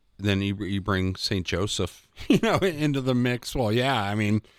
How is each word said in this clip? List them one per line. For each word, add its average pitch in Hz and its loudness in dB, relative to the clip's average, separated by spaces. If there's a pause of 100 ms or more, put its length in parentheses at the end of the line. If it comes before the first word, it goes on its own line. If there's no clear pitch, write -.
(200)
then 98 2
you, 98 -2
you 98 -2
bring 92 0
Saint 95 -2
Joseph, 95 -4 (100)
<laughs> - -10
you 247 6
know, 226 2
into 151 0
the 127 0
mix. 123 0
Well, 120 0
yeah, 123 2
I 101 -2
mean, 107 2 (160)